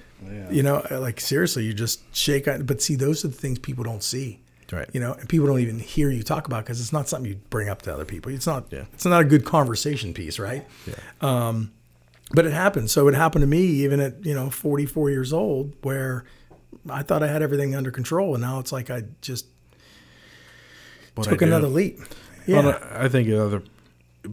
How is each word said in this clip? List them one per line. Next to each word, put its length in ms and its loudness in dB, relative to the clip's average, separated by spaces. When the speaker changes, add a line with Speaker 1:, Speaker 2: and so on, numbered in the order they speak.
Speaker 1:
Yeah. 240 -12
Speaker 2:
you 140 2
know, 280 2
like, 280 -4
seriously, 460 0
you 80 -2
just 280 -4
shake. 300 0
But 360 -2
see, 140 0
those 300 0
are 20 -4
the 80 -6
things 240 -6
people 240 -6
don't 200 -6
see. 360 -6
Speaker 3:
Right. 220 -6
Speaker 2:
You 80 -2
know, 120 -4
and 160 -12
people 160 4
don't 140 4
even 200 -2
hear 300 0
you 140 -2
talk 240 -4
about 140 -4
it 40 -12
'cause 160 -6
it's 120 -6
not 140 -2
something 220 -6
you 80 -8
bring 180 -2
up 140 -6
to 100 -6
other 120 -8
people. 260 -10
It's 160 -6
not, 240 -2
Speaker 3:
Yeah. 220 -10
Speaker 2:
it's 120 -4
not 160 6
a 40 6
good 200 6
conversation 680 0
piece, 260 -10
right? 260 -8
Speaker 3:
Yeah. 80 -10
Speaker 2:
Um, 500 0
but 140 6
it 80 0
happened. 360 0
So 180 6
it 60 8
happened 300 4
to 40 6
me 120 4
even 400 4
at, 260 -4
you 80 -2
know, 160 -4
forty-four 600 0
years 200 -2
old 420 -2
where 400 -4
I 140 -6
thought 180 2
I 60 2
had 160 0
everything 320 0
under 160 -4
control. 420 -2
And 80 -2
now 180 -4
it's 120 -8
like 180 -6
I 140 -6
just 240 -8
Speaker 3:
What 120 -4
Speaker 2:
took 80 2
Speaker 3:
I 120 4
do. 60 6
Speaker 2:
another 160 4
leap. 320 0
Speaker 3:
Well, 180 8
Speaker 2:
Yeah. 140 4
Speaker 3:
I 180 0
think 200 4
other 320 2